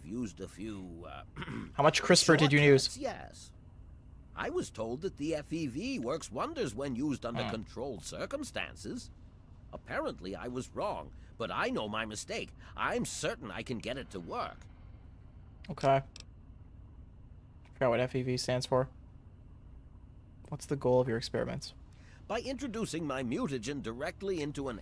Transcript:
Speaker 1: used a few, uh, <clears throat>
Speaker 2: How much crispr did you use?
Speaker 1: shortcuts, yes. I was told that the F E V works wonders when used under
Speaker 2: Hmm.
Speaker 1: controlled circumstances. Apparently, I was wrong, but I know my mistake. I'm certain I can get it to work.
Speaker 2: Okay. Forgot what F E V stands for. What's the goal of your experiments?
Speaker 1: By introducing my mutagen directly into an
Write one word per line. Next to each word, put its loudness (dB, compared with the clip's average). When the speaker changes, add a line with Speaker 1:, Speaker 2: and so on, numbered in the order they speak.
Speaker 1:
used -4
a -6
few, -10
uh, -10
<clears throat> -6
Speaker 2:
How 4
much 8
crispr 10
did 8
you 10
use? 12
Speaker 1:
shortcuts, -2
yes. -8
I 0
was 0
told -2
that -2
the 0
F -4
E 0
V -2
works -2
wonders -2
when -2
used 0
under -2
Speaker 2:
Hmm. -2
Speaker 1:
controlled -6
circumstances. -6
Apparently, -4
I -8
was -4
wrong, -2
but -2
I 2
know 0
my 0
mistake. -6
I'm 2
certain -4
I -6
can -4
get -4
it -10
to -6
work. -6
Speaker 2:
Okay. 4
Forgot 4
what 6
F 2
E 4
V 2
stands 2
for. 4
What's -6
the 0
goal 8
of 2
your 2
experiments? -2
Speaker 1:
By 0
introducing -2
my 0
mutagen 0
directly -2
into -2
an -4